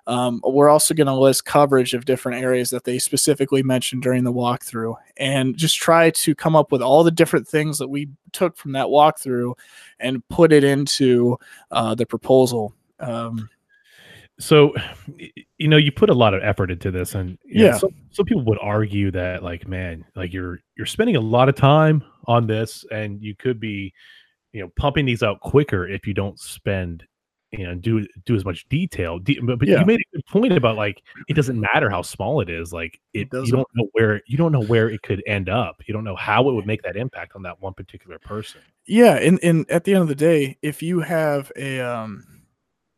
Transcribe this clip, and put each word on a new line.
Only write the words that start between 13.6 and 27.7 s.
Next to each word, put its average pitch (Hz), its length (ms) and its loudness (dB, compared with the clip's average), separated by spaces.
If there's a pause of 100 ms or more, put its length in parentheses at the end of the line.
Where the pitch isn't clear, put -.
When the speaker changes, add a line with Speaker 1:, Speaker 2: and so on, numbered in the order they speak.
Speaker 2:
So, 151 340 6 (340)
y-, - 300 -20
y-, - 60 -20 (160)
you 151 80 0
know, 151 100 6
you 147 140 4
put 214 180 2
a - 40 4
lot 117 200 4
of 95 100 -2
effort 98 280 -2
into 90 200 -6
this, 90 240 -6
and, 90 300 -8
you 190 140 -2
know, 220 80 8
Speaker 1:
Yeah. 120 100 2
Speaker 2:
some, 190 140 -2 (200)
some 202 140 -2
people 190 200 -2
would 110 160 0
argue 101 500 -2
that, 90 320 -6
like, 87 240 -10
man, 90 360 -10 (120)
like, 90 180 -10
you're, 90 260 -10 (160)
you're 107 120 -10
spending 220 280 -2
a 123 60 0
lot 120 280 2
of 139 60 2
time 156 480 4 (220)
on 117 220 2
this, 110 440 -6
and 107 300 -10
you 107 140 -12
could 127 240 -4
be, 101 340 -10 (580)
you 107 100 -12
know, 90 140 -14
pumping 143 300 -2
these 120 180 -2
out 104 160 -2
quicker 135 480 0
if 95 200 -10
you 104 60 -4
don't 98 260 -6
spend, 90 640 -8 (480)
you 95 140 -10
know, 87 100 -10